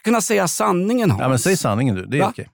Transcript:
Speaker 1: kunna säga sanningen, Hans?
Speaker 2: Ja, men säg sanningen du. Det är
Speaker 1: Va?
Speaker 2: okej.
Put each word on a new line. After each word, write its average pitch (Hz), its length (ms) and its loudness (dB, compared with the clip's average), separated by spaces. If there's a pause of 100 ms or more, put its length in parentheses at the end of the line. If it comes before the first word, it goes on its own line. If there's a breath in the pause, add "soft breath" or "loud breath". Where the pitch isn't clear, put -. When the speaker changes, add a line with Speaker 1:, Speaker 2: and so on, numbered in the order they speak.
Speaker 1:
kunna 226 180 2
säga 196 260 0
sanningen, 208 640 0
Hans? 104 100 -2
Speaker 2:
Ja, 127 80 0
men 127 100 2
säg 185 180 2
sanningen 117 380 0
du. - 100 -6
Det 123 120 -4
är 160 40 0
Speaker 1:
Va? 196 80 2
Speaker 2:
okej. - 240 -10